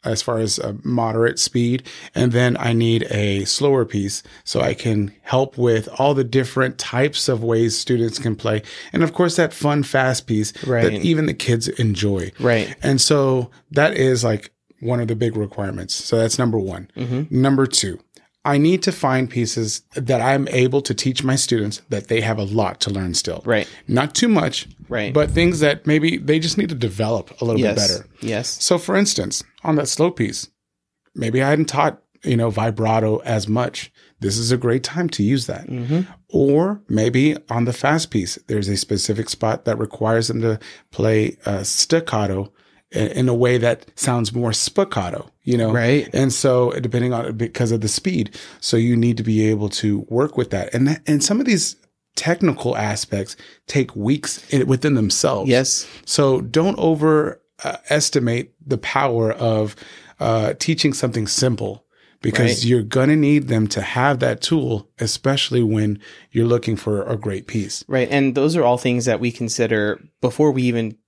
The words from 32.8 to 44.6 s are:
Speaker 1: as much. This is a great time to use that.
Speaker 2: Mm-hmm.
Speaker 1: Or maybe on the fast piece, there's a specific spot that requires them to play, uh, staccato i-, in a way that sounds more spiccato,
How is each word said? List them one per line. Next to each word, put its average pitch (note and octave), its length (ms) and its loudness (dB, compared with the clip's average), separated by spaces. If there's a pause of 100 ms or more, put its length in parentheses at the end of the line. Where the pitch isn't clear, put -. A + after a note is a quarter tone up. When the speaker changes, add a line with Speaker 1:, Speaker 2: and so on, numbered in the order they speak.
Speaker 1:
as A2 240 -2
much. - 460 -4 (260)
This G2+ 180 -2
is A#2 140 0
a B2+ 60 2
great B2 260 0
time E3+ 280 -4
to - 120 -2
use B2 220 0
that. - 220 -10
Speaker 2:
Mm-hmm. C3 340 -2 (260)
Speaker 1:
Or E3+ 640 2
maybe B2 480 2 (120)
on A#2 140 0
the A#2+ 80 0
fast D3+ 400 0
piece, F#2 260 -2 (100)
there's G#2 200 -2
a G2+ 80 0
specific G#2 540 -2
spot - 340 -2
that A2+ 160 -2
requires A2+ 480 0
them A#2 140 -2
to A2 180 0 (320)
play, G#2+ 540 0
uh, G2 180 -2
staccato G2+ 880 -2 (420)
i-, - 60 -2
in B2+ 300 0
a A#2+ 40 2
way B2 240 2
that A#2 280 0 (100)
sounds A#2+ 380 -2
more A#2+ 200 -2
spiccato, - 760 -2 (140)